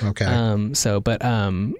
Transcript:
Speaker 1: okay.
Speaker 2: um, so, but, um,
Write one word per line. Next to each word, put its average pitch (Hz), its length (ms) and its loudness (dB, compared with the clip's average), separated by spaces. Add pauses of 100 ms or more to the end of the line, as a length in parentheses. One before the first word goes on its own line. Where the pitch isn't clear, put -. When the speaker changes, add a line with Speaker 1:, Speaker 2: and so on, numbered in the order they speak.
Speaker 1:
okay. 101 200 0
Speaker 2:
um, 107 500 0
so, 104 260 2
but, 107 240 -2
um, 104 540 0